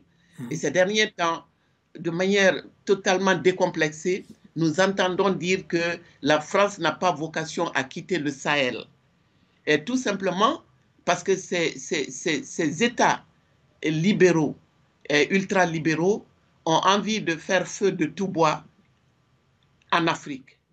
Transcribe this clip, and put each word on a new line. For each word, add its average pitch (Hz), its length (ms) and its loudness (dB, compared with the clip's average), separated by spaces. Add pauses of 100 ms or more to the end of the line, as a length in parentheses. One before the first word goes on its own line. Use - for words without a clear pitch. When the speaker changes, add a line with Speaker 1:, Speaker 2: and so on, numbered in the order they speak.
(380)
Speaker 1:
Mhm. 120 120 -12
Speaker 2:
Et 156 60 -6
ces - 140 -4
derniers 208 420 2
temps, 165 320 -4 (540)
de 165 120 -6
manière 190 520 2 (220)
totalement 190 500 2
décomplexée, 180 920 0 (320)
nous 156 240 0
entendons 190 500 2
dire 180 360 -2
que 170 320 -2 (240)
la 151 180 4
France 196 380 0
n'a 160 140 0
pas 180 200 0
vocation 156 560 -4
à 135 160 -2
quitter 170 340 -6
le 147 120 -4
Sahel. 143 540 -2 (840)
Et 151 180 2
tout 247 120 -2
simplement 202 640 0 (420)
parce 175 180 0
que 190 140 0
ces, 170 420 -4
ces, 151 320 -6
ces, 160 340 -4
ces 160 400 -4
États 226 400 2 (580)
libéraux 165 720 2 (520)
et 147 260 2
ultralibéraux 180 920 0 (420)
ont 160 180 2
envie 202 380 0
de 165 140 -2
faire 180 300 -2
feu 196 240 -2
de 180 160 -2
tout 190 220 -6
bois 160 340 0 (1300)
en 170 140 0
Afrique. 147 520 -6 (140)